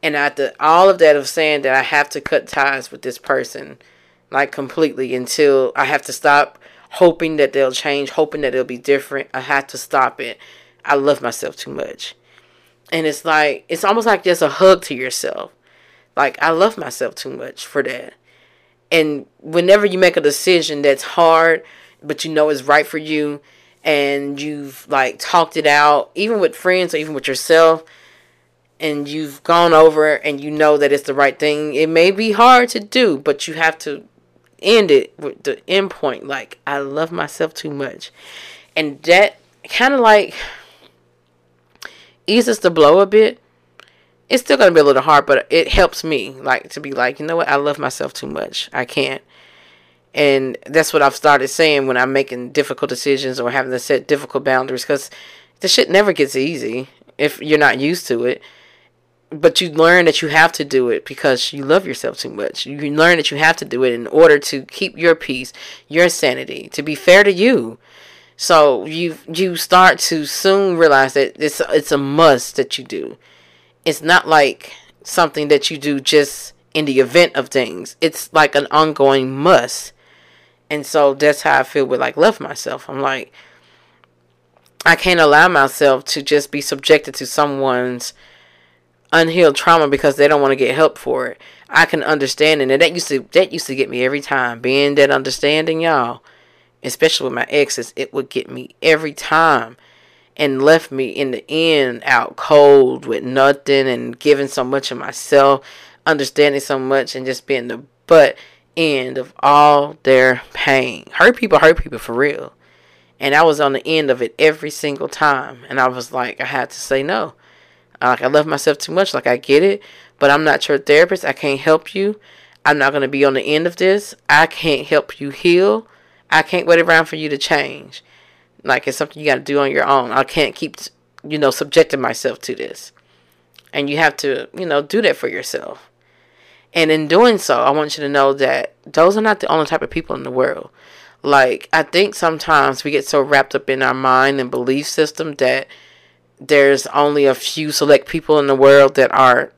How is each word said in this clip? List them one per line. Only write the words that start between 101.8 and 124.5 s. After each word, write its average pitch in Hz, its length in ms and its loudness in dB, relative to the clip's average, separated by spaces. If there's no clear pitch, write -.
out 120 320 -2
cold 139 680 6
with 117 180 -6
nothing 135 640 0
and 120 280 -8
giving 139 300 0
so 135 160 -6
much 135 260 -6
of 127 80 -10
myself, 139 680 0
understanding 143 560 0
so 135 180 -6
much 131 340 -4
and 131 120 -10
just 131 200 -8
being 123 220 -4
the 120 140 -12
butt 151 300 6
end 135 400 -4
of 123 220 -10
all 147 640 4
their 127 380 4
pain. 127 600 -2
Hurt 233 240 4
people 185 220 2
hurt 160 180 4
people - 220 -10
for - 140 -12
real. 143 400 -4
And 139 160 -2
I 156 80 6
was 151 180 2
on 139 120 0
the - 120 -8
end 156 240 -2
of 127 120 0
it 117 180 -6
every 151 320 0
single 147 360 -8
time. 139 520 -2
And 135 100 -4
I 127 80 2
was 127 240 -6
like, 123 300 -8
I 127 40 -16
had 131 260 -6
to - 80 -18
say 135 240 -4
no. 170 300 -6
Uh, 123 60 0
like, 127 160 0
I 127 40 0
love 151 200 2
myself 151 320 -2
too - 120 -12
much. 190 220 -2
Like, 131 140 -4
I 123 100 0
get 139 240 2
it, 196 220 -2
but 139 140 2
I'm 147 120 2
not 143 240 0
your 139 120 0
therapist. 165 440 2
I 143 100 -4
can't 139 260 -6
help 156 340 -2
you. 202 260 -4
I'm 147 140 0
not 139 140 0
gonna 139 140 -2
be 139 160 0
on 135 120 2
the 131 60 -2
end 156 260 -2
of 170 80 -6
this. 196 400 -2
I 151 200 4
can't 147 400 -4